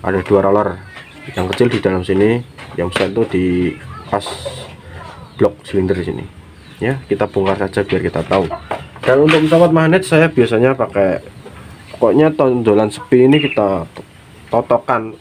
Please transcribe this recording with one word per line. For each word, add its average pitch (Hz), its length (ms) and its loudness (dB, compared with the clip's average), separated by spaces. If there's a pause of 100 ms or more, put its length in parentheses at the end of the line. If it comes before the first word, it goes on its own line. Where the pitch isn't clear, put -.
ada 95 160 0
dua 98 240 2
roller, 98 320 0 (560)
yang 92 160 -4
kecil 117 240 0
di 107 80 -2
dalam 92 240 -2
sini, 104 400 0 (320)
yang 90 160 -4
besar 98 160 -2
itu 107 160 -2
di 92 220 -2 (680)
pas 101 100 -2 (1160)
blok - 240 0
silinder 92 320 -2
sini. 85 320 -8 (480)
Ya, 131 320 -4
kita 104 160 -2
bongkar 98 320 -2
saja 98 320 -4
biar 92 160 -2
kita 82 240 -2
tahu. 92 160 2 (560)
Dan 135 240 4
untuk 156 240 4
mencopot 165 240 4
magnet, 165 320 2
saya 160 240 4
biasanya 123 480 2
pakai, 98 480 -2 (720)
pokoknya 143 400 4
tonjolan 110 560 2
sepi 127 320 2
ini 147 160 6
kita 98 480 -2 (640)
totokan 117 680 -2